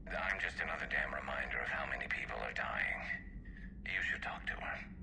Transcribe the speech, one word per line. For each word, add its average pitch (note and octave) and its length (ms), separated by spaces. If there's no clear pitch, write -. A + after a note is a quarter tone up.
I'm F#2 320
just E2+ 220
another D#2 260
damn C#2 240
reminder C2 480
of A#1+ 80
how C#2+ 220
many C2 180
people - 320
are A1 160
dying. G1+ 420
You F#2 240
should - 140
talk - 240
to - 100
her. - 340